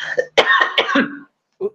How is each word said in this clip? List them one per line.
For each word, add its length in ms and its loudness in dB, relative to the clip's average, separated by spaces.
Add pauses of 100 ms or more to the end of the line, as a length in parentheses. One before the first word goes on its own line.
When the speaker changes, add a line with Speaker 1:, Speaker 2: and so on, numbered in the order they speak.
(380)
Speaker 1:
<coughs> 1200 0
Speaker 2:
U-, 160 -4